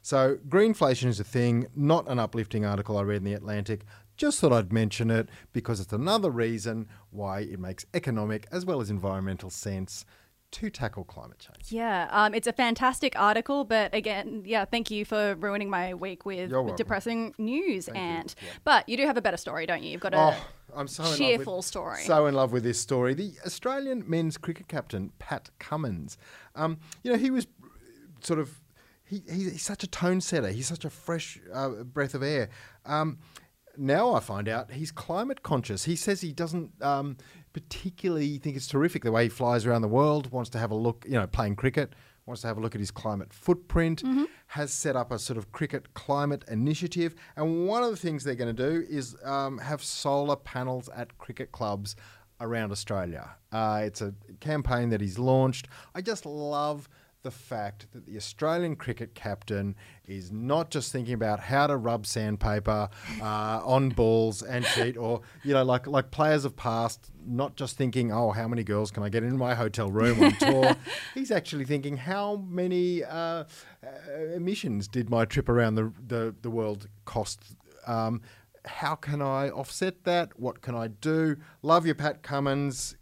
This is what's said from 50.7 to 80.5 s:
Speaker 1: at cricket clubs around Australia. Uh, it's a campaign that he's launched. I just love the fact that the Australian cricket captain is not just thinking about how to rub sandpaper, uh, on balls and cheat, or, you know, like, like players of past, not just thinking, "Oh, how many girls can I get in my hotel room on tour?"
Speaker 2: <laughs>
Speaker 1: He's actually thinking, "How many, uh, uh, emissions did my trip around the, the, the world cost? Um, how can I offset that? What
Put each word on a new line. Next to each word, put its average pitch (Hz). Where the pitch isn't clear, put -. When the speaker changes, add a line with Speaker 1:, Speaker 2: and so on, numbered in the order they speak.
Speaker 1:
at 120
cricket -
clubs 101
around 113
Australia. 92
Uh, 107
it's 107
a 101
campaign 127
that 107
he's 98
launched. 131
I 185
just 208
love 147
the 131
fact 104
that 123
the 104
Australian 160
cricket -
captain 101
is 95
not 139
just 143
thinking 123
about 107
how 131
to 147
rub 113
sandpaper, 107
uh, 107
on 131
balls 113
and 123
cheat, 117
or, 113
you 139
know, 131
like, 127
like 135
players 151
of 139
past, 113
not 123
just 131
thinking, 123
"Oh, 113
how 113
many 117
girls 104
can 104
I 104
get 110
in 127
my 123
hotel 110
room 113
on 285
tour?" 277
Speaker 2:
<laughs> -
Speaker 1:
He's 269
actually 151
thinking, 143
"How 196
many, 180
uh, 139
uh, 165
emissions 170
did 120
my 113
trip 127
around 117
the, 110
the, 113
the 120
world 107
cost? -
Um, 113
how 156
can 147
I 135
offset 180
that? 175
What 123